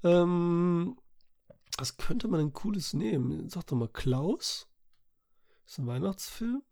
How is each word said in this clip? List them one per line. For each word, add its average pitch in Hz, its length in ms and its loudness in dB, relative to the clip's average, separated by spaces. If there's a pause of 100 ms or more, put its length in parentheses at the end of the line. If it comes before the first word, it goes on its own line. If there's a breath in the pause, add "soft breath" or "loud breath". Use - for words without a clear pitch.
Ähm, 175 920 4 (800)
was - 200 -6
könnte - 300 0
man 165 120 2
denn 151 140 0
Cooles 202 400 -4
nehmen? 160 560 -2
Sag - 180 -8
doch - 80 -2
mal, 117 140 0
Klaus? 143 800 -2 (960)
Ist - 140 -16
ein 127 80 -4
Weihnachtsfilm? 196 840 -4